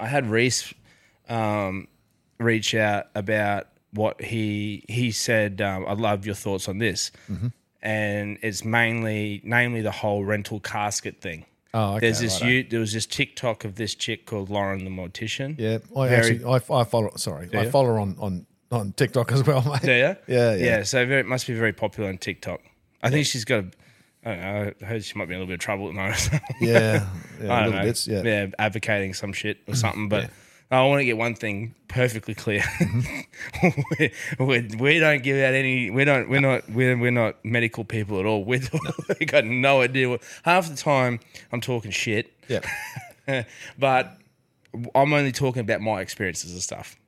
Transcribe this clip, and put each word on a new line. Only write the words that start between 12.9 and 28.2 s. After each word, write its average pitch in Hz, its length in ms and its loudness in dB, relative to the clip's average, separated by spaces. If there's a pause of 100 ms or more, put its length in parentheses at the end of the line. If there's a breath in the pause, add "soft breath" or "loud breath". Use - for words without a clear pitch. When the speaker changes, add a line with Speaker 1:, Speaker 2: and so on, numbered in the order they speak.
Speaker 1:
this 110 140 -4
TikTok - 580 -4
of 98 120 -8
this 107 200 -6
chick - 300 -6
called 101 240 -6
Lauren 98 340 -2
the 95 80 -8
Mortician. 107 680 -8
Speaker 2:
Yeah, 110 200 0 (180)
I 131 140 2
Speaker 1:
Very 117 260 6
Speaker 2:
actually, 120 100 -4
I, 127 360 4
I - 20 4
follow, 113 320 0
sorry, 87 320 -6
Speaker 1:
Do 104 120 -2
Speaker 2:
I - 40 2
Speaker 1:
you? 117 80 -2
Speaker 2:
follow 139 220 6
her 110 60 2
on, 98 200 -2
on, 92 260 -4 (260)
on 104 220 -2
TikTok 117 380 2
as 131 140 4
well, 135 160 4
<laughs> 113 100 0
mate. 131 100 -2
Speaker 1:
Do 139 100 4
you? 123 80 6
Speaker 2:
Yeah, 165 160 4 (120)
yeah. 120 280 4
Speaker 1:
Yeah, 107 280 2
so 123 220 2
very, 135 160 2
it 98 60 -4
must 127 180 -2
be 127 80 -4
very 113 200 0
popular 101 360 -4
on 92 80 -6
TikTok. - 440 -8 (420)
I 120 80 2
think 147 160 2
she's 117 180 -4
got 107 200 2
a, 90 60 -12 (520 soft breath)
I 117 60 -8
don't 90 120 -6
know, 101 400 -4
I 101 40 -12
heard 110 180 -6
she - 140 -12
might 98 80 -4
be 85 80 -8
in 90 60 -6
a 92 40 -6
little 90 40 -8
bit 92 80 -6
of 87 60 -8
trouble 101 280 -4
at 87 60 -10
the 98 60 -6
moment. 95 280 -2 (160)
<laughs> - 160 -10
Speaker 2:
Yeah, 117 100 4
yeah, 117 80 8
Speaker 1:
I 101 640 0
Speaker 2:
a 104 40 -6
Speaker 1:
don't - 20 0 (160)
Speaker 2:
little 104 140 2
Speaker 1:
know. 101 60 0
Speaker 2:
bits, 113 220 -2
yeah. 104 160 -2